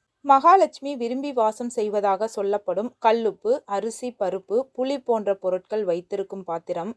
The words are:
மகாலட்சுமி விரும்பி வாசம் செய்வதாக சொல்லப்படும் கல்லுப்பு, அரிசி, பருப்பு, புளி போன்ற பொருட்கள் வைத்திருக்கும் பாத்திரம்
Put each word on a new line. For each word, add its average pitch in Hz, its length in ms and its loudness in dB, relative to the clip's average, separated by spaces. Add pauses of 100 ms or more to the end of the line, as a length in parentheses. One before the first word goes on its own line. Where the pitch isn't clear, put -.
(260)
மகாலட்சுமி 285 720 6
விரும்பி 247 360 -4
வாசம் 233 380 0
செய்வதாக 208 580 0
சொல்லப்படும் 202 640 -4 (100)
கல்லுப்பு, 226 520 0 (140)
அரிசி, 220 460 -6
பருப்பு, 190 460 -4 (140)
புளி 269 280 -2
போன்ற 214 360 0
பொருட்கள் 190 500 -4
வைத்திருக்கும் 190 580 -4
பாத்திரம் 170 540 -6